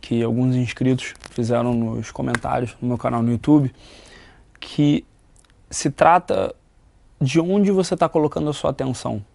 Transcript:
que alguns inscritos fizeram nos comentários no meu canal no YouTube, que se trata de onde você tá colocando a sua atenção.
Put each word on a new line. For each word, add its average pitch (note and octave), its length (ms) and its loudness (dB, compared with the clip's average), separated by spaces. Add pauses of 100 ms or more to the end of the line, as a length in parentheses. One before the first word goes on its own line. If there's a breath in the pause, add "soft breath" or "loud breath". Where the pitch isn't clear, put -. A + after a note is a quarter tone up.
que A#2 220 -2
alguns B2 320 0
inscritos B2+ 580 0 (160)
fizeram A#2+ 460 0
nos A2+ 340 -4
comentários B2+ 720 -4
no B2 60 -4
meu B2 100 -2
canal A#2+ 240 -2
no A#2 100 0
YouTube, C3+ 400 2 (880 loud breath)
que - 460 0 (640)
se - 220 -4
trata D#3+ 640 2 (680)
de C#3 180 2
onde F#3+ 300 2
você F#3+ 260 0
tá E3 140 0
colocando D3+ 400 0
a D3 40 -4
sua D3 180 -2
atenção. B2+ 520 -6 (120)